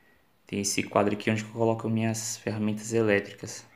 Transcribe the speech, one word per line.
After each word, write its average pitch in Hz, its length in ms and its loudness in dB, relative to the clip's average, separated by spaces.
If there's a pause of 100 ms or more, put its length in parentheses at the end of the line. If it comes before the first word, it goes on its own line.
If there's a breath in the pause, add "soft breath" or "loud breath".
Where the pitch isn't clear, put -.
(460 soft breath)
Tem 101 140 -4
esse 101 240 0
quadro 104 300 4
aqui 107 180 0
onde 107 120 0
eu - 80 -10
coloco 113 380 0
minhas 110 460 -2
ferramentas 107 560 -4
elétricas. 107 720 0 (100)